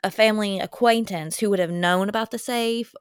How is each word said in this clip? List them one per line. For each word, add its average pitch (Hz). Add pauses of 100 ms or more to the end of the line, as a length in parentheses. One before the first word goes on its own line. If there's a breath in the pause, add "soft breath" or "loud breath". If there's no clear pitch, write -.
a 202
family 214
acquaintance 190
who 214
would 196
have 170
known 175
about 220
the 240
safe 233